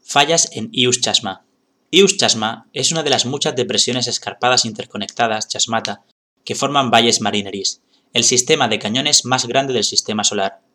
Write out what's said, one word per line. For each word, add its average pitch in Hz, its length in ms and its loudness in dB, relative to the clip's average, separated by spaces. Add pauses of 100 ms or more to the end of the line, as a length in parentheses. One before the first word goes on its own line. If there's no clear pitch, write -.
(100)
Fallas 151 420 2
en 113 200 -8
Ius 123 300 2
Chasma. 98 420 -2 (460)
Ius 190 260 4
Chasma 110 560 -2
es 139 200 -2
una 165 100 -2
de 147 80 -2
las 127 160 2
muchas 139 280 -4
depresiones 120 520 -2
escarpadas - 580 0
interconectadas, 107 840 -4
chasmata, 110 540 -4 (440)
que 110 80 -6
forman 139 360 0
valles 117 300 4
marineris, 98 640 -4 (320)
el 120 100 2
sistema 127 440 2
de 107 100 0
cañones 127 480 0
más 127 180 0
grande 135 300 0
del 107 100 0
sistema 107 400 -2
solar. 98 380 -2 (120)